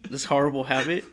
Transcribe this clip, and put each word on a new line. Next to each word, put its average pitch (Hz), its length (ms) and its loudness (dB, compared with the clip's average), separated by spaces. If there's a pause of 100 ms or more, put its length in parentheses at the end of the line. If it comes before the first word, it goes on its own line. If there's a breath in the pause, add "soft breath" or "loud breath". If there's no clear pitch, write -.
this 135 220 -8
horrible 139 380 2
habit 135 500 0